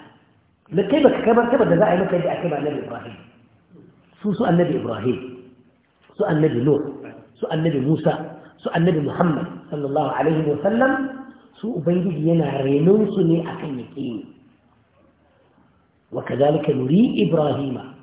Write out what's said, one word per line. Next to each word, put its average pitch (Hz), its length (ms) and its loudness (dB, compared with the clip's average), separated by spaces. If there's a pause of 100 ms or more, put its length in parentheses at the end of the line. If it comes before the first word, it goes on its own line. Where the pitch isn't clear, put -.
(720)
Da 185 160 0
kai 294 160 2
baka - 160 4
kai 226 160 2
martaba 220 320 2
da 170 80 4
za 160 100 4
a 170 60 2
yi 180 80 2
maka 180 160 0
yadda 165 160 -2
aka - 120 -4
yi 170 60 -2
ba 147 60 -2
Annabi 139 240 -4
Ibrahim. - 360 -12 (1040)
Su 208 120 0
su - 100 -2
Annabi 170 360 4
Ibrahim, 113 380 -2 (1000)
su 208 80 -2
Annabi 151 400 2
Nuh, 147 180 4 (540)
su - 160 -8
Annabi 160 320 0
Musa, 156 280 2 (520)
su - 80 -8
Annabi 170 320 2
Muhammad 160 420 -2 (240)
sallallahu 143 460 -4
alaihi 156 320 0
wa 143 160 0
sallam, 240 280 2 (680)
su 220 160 -6
Ubangiji 170 480 -2
yana 143 400 0
renon 175 480 4
su 196 100 0
ne 165 220 2
akan - 340 -10
yaƙini. 117 460 -10 (1900)
وكذلك 147 580 0
نري 165 580 2
إبراهيم 139 480 0 (260)